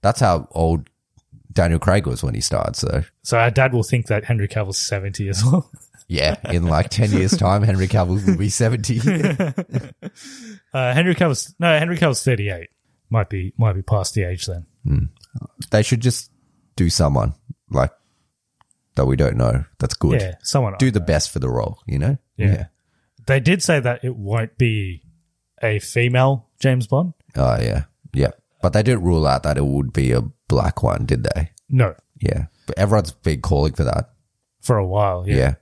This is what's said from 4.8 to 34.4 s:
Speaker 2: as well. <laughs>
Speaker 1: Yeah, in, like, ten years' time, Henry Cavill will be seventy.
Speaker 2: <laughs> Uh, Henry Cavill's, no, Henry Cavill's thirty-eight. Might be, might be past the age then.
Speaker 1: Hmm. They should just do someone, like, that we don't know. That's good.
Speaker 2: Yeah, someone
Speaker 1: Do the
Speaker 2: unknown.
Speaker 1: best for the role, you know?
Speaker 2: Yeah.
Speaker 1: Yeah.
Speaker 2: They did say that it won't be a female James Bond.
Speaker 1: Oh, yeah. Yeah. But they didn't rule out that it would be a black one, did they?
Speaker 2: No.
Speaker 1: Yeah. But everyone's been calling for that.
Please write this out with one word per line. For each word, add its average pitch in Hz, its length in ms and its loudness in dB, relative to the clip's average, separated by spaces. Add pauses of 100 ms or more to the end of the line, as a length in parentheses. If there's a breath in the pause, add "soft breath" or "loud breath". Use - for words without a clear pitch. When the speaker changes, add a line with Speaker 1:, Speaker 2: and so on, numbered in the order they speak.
Speaker 2:
as 95 120 -2
well. 135 320 2
<laughs> - 60 -20 (320)
Speaker 1:
Yeah, 80 260 0 (120)
in, 85 160 0
like, 80 240 2
ten 107 220 0
years' 95 240 2
time, 98 260 2
Henry 95 240 2
Cavill 92 400 0
will 185 100 2
be 101 120 -2
seventy. 113 500 -2
Speaker 2:
<laughs> 170 720 -2 (1000 loud breath)
Uh, 127 220 -2
Henry 175 200 2
Cavill's, 160 440 -2
no, 165 200 4
Henry 170 180 -2
Cavill's 151 260 2
thirty-eight. 101 480 -2 (400)
Might 110 180 0
be, 95 280 -4
might 110 160 2
be 92 100 -4
past 98 320 -2
the 104 80 0
age 90 240 -4
then. 87 200 -8 (180)
Speaker 1:
Hmm. - 200 2 (680)
They 107 120 4
should 117 180 0
just 120 300 -2 (460)
do 87 120 2
someone, 71 460 2 (360)
like, 65 200 0 (1040)
that 67 120 2
we 65 100 2
don't 69 200 0
know. 60 280 0 (160)
That's 64 140 -4
good. - 260 2
Speaker 2:
Yeah, 92 220 -6
someone 117 360 -2
Speaker 1:
Do 127 140 4
the 104 80 2
Speaker 2:
unknown. 82 60 -6
Speaker 1:
best 76 240 0
for - 100 -4
the 65 100 -2
role, 60 360 -4
you 67 120 -4
know? 123 180 0 (200)
Speaker 2:
Yeah. 95 100 0
Speaker 1:
Yeah. 98 180 2 (600)
Speaker 2:
They 135 140 2
did 170 240 2
say 156 160 2
that 123 240 -4
it 123 120 -4
won't 110 420 -4
be 104 440 -2 (580)
a 107 200 0
female 123 680 2 (120)
James 127 260 0
Bond. 160 280 0 (220)
Speaker 1:
Oh, 62 240 2
yeah. 58 240 -2 (280)
Yeah. 65 180 0 (320)
But 87 120 0
they 107 100 4
didn't 117 180 2
rule 82 240 2
out 67 160 2
that 73 160 -2
it 71 60 0
would 69 280 0
be 65 200 0
a 60 100 2 (260)
black - 360 0
one, 50 200 0
did 60 200 0
they? 82 260 -2 (180)
Speaker 2:
No. 123 260 2 (260)
Speaker 1:
Yeah. - 260 -2 (200)
But - 120 -8
everyone's 98 340 2
been 73 280 -2
calling 76 320 2
for 80 120 0
that. - 260 -2 (500)